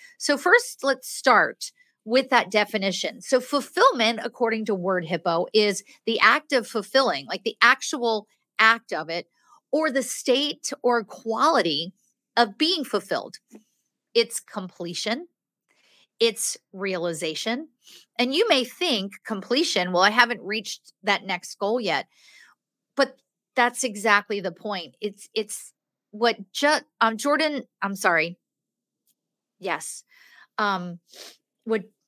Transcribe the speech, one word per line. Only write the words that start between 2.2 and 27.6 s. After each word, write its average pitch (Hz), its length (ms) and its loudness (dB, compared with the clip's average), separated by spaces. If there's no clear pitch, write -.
that 226 220 2
definition. 202 680 -2
So 247 200 0
fulfillment, 254 840 2
according 226 420 -2
to 208 100 -2
Word 180 300 -2
Hippo, 170 480 -2
is 208 300 2
the 226 140 -2
act 262 340 4
of 247 140 0
fulfilling, 202 580 0
like 175 180 -8
the - 200 -4
actual 233 640 0
act 226 340 4
of 160 160 -6
it, 165 180 -6
or 311 180 2
the 254 140 0
state - 680 -2
or 240 200 2
quality 220 920 0
of 226 220 2
being 330 240 0
fulfilled. - 560 -4
It's 226 260 0
completion, 190 880 -8
it's - 380 0
realization. 185 960 -6
And 254 160 0
you 415 120 2
may 277 160 4
think 226 500 -4
completion, 208 640 -2
"Well, 180 120 4
I 202 80 6
haven't 233 320 2
reached - 500 -10
that 196 220 -2
next 185 300 -8
goal 220 260 -2
yet." 160 260 -2
But 269 220 0
that's 240 280 2
exactly 208 580 2
the 180 100 -4
point. 175 500 -8
It's, 208 320 -10
it's - 400 -8
what 226 260 0
Ju-, 294 340 0
um, 226 160 2
Jordan, 285 460 0